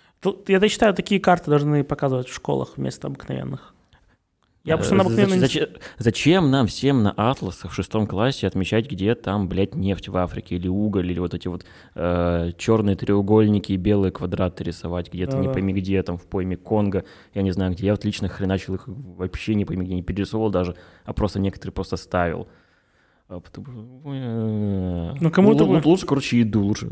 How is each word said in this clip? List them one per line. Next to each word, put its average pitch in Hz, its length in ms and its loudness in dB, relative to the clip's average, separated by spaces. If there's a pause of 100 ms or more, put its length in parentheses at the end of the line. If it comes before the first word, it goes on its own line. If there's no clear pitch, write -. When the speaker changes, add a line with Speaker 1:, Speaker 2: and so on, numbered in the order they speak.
(200)
Speaker 1:
Тут, - 300 -4
я, 190 100 6
я 214 100 6
считаю, 208 240 4
такие 190 280 0
карты 175 280 4
должны 147 340 4
показывать 131 460 -2
в - 40 -12
школах - 440 -4
вместо 135 300 -6
обыкновенных. 131 640 -10 (920)
Я 156 120 0
Speaker 2:
Э, - 20 0
Speaker 1:
просто - 160 0
на 196 100 6
Speaker 2:
за-, 185 60 2
Speaker 1:
обыкновенную 190 300 4
не 135 80 6
с- - 40 0
Speaker 2:
заче-, 156 180 -2 (280)
зачем 139 540 4
нам 135 160 4
всем 135 340 2
на 104 160 4
атласах 101 540 -2
в - 20 -12
шестом 107 320 -2
классе 107 400 -2
отмечать, 98 420 0
где 98 280 0
там, 95 340 -2
блядь, 92 240 0
нефть 95 340 -2
в 98 100 -8
Африке - 400 -4
или 87 100 -4
уголь, 98 420 0
или 87 80 -2
вот 87 160 -2
эти 90 140 -8
вот, 87 180 -8 (300)
э, 87 640 0
чёрные 107 360 2
треугольники 104 760 2
и 95 60 2
белые 95 340 2
квадраты 92 520 -4
рисовать 87 480 -6
где-то, 90 260 -4
не 92 100 0
Speaker 1:
Да-да. 90 60 -4
Speaker 2:
пойми 92 200 -2
где, 95 300 0
там, 87 160 -6
в - 80 -20
пойме 92 300 -4
Конго, 101 480 0 (280)
я 101 80 -4
не 95 100 0
знаю 92 200 -2
где. 95 160 -4
Я 104 60 4
вот 101 120 -4
лично 101 220 -2
хреначил 95 480 -4
их - 100 -12
вообще 92 680 -6
не 101 100 0
пойми 92 200 -6
где, 92 100 -6
не 90 80 -4
перерисовывал 101 480 -2
даже, 90 240 -2 (300)
а - 80 -10
просто 101 260 -2
некоторые 98 340 -4
просто - 240 -6
ставил. 85 500 -2 (840)
А 90 100 -14
потому - 260 -18
что, 127 360 -18 (120)
э, 104 1080 -2
Speaker 1:
Ну, 165 100 2
кому-то 190 320 6
Speaker 2:
лу-, - 100 4
лу-, 165 80 4
Speaker 1:
бы 147 60 0
Speaker 2:
лучше, 185 180 4
короче, 131 320 0
еду 110 240 4
лучше. 101 300 0